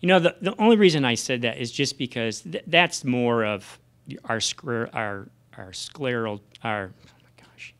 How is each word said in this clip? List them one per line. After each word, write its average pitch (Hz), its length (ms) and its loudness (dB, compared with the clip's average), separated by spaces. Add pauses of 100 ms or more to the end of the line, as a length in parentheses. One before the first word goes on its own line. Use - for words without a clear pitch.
You 175 60 0
know, 185 120 8
the, 170 220 2
the 190 180 -4
only 226 160 6
reason 165 300 6
I 120 80 2
said 120 300 -2
that 117 160 -4
is 120 120 -6
just - 280 -2
because 117 420 -6
th-, - 240 -10
that's 165 400 0
more 120 400 2
of 104 340 -6 (460)
our 113 140 -2
scler-, 117 520 -6
our, 101 380 -8 (260)
our 95 140 -16
scleral, 113 720 -6 (220)
our, 104 280 -4
oh - 300 -20
my - 240 -20
gosh. - 340 -20